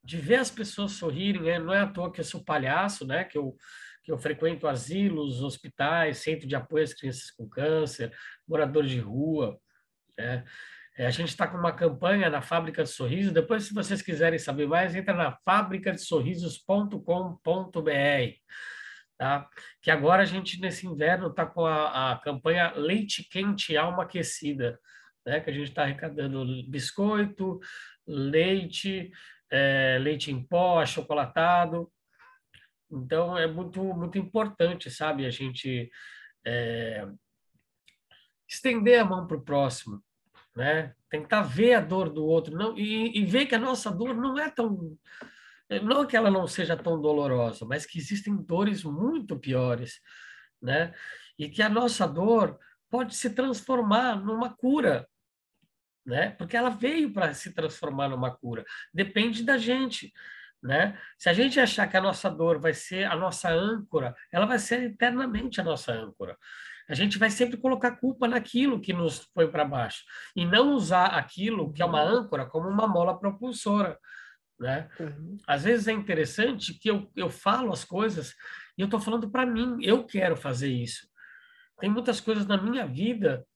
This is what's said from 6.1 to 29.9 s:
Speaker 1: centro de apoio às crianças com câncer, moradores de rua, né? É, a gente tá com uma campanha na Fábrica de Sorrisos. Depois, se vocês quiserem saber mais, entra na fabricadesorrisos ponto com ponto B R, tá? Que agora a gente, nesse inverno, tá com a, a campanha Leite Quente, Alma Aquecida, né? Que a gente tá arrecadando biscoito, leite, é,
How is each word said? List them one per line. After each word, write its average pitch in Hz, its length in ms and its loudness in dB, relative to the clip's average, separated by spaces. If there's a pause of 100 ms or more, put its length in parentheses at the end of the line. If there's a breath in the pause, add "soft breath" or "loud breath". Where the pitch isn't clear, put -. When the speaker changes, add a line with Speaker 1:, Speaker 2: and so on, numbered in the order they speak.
Speaker 1:
centro 160 280 -4
de 139 80 -2
apoio 151 280 0
às 143 100 -2
crianças - 380 -8
com 113 160 -14
câncer, 143 640 -2 (360 loud breath)
moradores 143 440 2
de 123 80 0
rua, 127 600 -2 (580)
né? 123 260 -4 (540 loud breath)
É, 123 80 -2
a 127 60 2
gente 165 260 -4
tá - 100 2
com 180 100 -8
uma 170 140 2
campanha 175 580 2
na 143 120 0
Fábrica 165 420 -2
de 139 60 -2
Sorrisos. 170 420 -2
Depois, 202 340 2
se 208 80 -10
vocês 196 280 -2
quiserem 165 380 2
saber 143 280 -2
mais, 170 280 2
entra 190 180 -2
na 165 320 0
fabricadesorrisos 180 1120 0
ponto 202 420 0
com 180 440 -2
ponto 175 400 -2
B 151 80 2
R, 139 460 2 (800 loud breath)
tá? 139 320 -2 (320 loud breath)
Que 165 120 2
agora 160 320 6
a - 20 6
gente, 180 340 -6
nesse 185 280 -6
inverno, 170 440 0
tá 165 140 -2
com 165 200 -2
a, 147 480 0
a 127 40 -4
campanha 170 580 0
Leite 180 540 -2
Quente, 196 480 -2
Alma 175 260 0
Aquecida, 147 760 -4 (460 loud breath)
né? 147 160 -2
Que 160 80 -6
a 139 40 -6
gente 143 180 -6
tá 156 120 -2
arrecadando 139 640 -4 (220)
biscoito, 196 920 -2 (480 loud breath)
leite, 175 1040 0 (400 loud breath)
é, 135 480 4